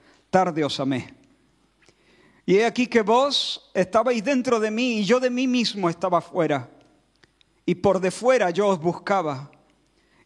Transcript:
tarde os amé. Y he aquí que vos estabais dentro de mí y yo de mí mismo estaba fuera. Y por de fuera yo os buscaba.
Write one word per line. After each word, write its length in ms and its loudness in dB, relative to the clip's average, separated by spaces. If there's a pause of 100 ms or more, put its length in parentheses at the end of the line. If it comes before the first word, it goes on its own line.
(280)
tarde 340 2
os 180 -4
amé. 340 -4 (1300)
Y 120 4
he 100 4
aquí 220 -2
que 120 2
vos 720 0
estabais 500 0
dentro 380 0
de 100 -2
mí 280 -2
y 80 0
yo 120 4
de 120 0
mí 180 -2
mismo 400 -2
estaba 320 -2
fuera. 480 -2 (960)
Y 120 0
por 240 2
de 100 0
fuera 400 2
yo 180 0
os 100 0
buscaba. 720 -4 (760)